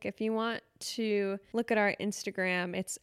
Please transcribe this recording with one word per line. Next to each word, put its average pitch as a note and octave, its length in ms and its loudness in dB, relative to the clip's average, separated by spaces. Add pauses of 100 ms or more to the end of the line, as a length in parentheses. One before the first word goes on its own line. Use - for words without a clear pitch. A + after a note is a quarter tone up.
If G3+ 180 -6
you A3 120 2
want A3+ 300 0 (180)
to G3+ 580 0 (140)
look A#3 180 0
at A3 80 6
our G#3 220 4
Instagram, F#3 760 0
it's - 260 -4